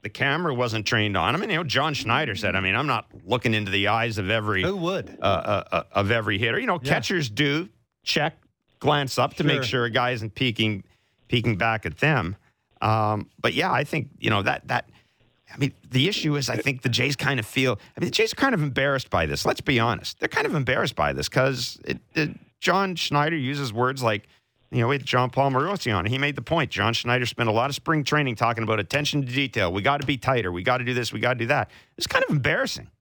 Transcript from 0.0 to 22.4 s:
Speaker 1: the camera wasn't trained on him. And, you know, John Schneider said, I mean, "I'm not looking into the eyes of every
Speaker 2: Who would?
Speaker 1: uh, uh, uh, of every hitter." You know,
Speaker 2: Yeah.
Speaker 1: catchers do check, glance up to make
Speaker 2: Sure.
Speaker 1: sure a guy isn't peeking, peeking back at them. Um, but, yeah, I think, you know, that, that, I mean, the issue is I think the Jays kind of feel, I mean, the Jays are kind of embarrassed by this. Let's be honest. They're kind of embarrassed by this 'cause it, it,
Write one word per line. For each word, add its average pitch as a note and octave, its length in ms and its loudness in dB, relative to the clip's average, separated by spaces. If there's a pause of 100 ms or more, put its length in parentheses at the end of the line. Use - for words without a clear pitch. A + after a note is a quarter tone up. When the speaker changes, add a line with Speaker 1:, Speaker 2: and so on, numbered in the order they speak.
Speaker 1:
the - 60 -6
camera D3 440 0
wasn't A2+ 320 0
trained G#2 320 2
on F2+ 160 2
him. E3 80 0
And, A3 100 -4
you D#3 60 0
know, F3 60 -2
John C#3 320 0
Schneider A#2+ 400 0
said, F#2 200 -2
I F#2+ 40 2
mean, F#2+ 160 0
"I'm C3 100 0
not B2 220 -2 (180)
looking A#2+ 300 2
into G#2 160 0
the G2 160 2
eyes A2+ 320 0
of F#2 100 -2
every G#2+ 320 0
Speaker 2:
Who F#3+ 160 0
would? E3+ 420 -4
Speaker 1:
uh, - 60 -4
uh, G2 460 0
uh, F2+ 120 0 (100)
of G2+ 180 2
every G#2+ 260 0
hitter." A#2 220 0
You B3+ 80 -2
know, F3+ 160 0
Speaker 2:
Yeah. C#3+ 100 0
Speaker 1:
catchers D#3+ 380 -2
do D3 360 0 (360)
check, - 340 0 (420)
glance C#3+ 380 2
up C3 180 2
to E3+ 80 -2
make C3+ 200 2
Speaker 2:
Sure. - 0 -
Speaker 1:
sure A#2+ 220 0
a A#2+ 40 0
guy B2 220 0
isn't A2 240 -6
peeking, G#2+ 480 0 (460)
peeking A#2 280 2
back A2+ 300 0
at D#2 100 -8
them. A2 380 2 (460)
Um, G#2+ 480 2 (120)
but, A#2+ 140 0
yeah, F3+ 160 0
I B2+ 140 2
think, - 240 -4 (100)
you A2 100 -2
know, G2+ 140 2
that, C#3 240 -2
that, B2 200 -2 (640)
I - 60 -18
mean, C3+ 160 0 (160)
the C3 180 4
issue D#3 280 0
is C#3 120 -2
I B2 100 -2
think C3 260 -2
the A#2+ 60 2
Jays C3 260 0
kind C3 240 0
of G#2+ 80 -12
feel, B2+ 320 0 (180)
I - 40 -4
mean, - 80 -2
the - 60 -6
Jays A3 180 2
are - 20 -8
kind C4+ 180 2
of F3+ 80 2
embarrassed C#3 480 0
by F2 160 2
this. C#2+ 220 -2
Let's - 140 -2
be C3 180 2
honest. - 400 -2
They're - 100 -2
kind A4+ 160 0
of F4+ 80 0
embarrassed B2+ 420 0
by D2 180 0
this C#2+ 140 -4
'cause B2+ 580 -2
it, - 140 -4 (140)
it, D#3 160 0 (300)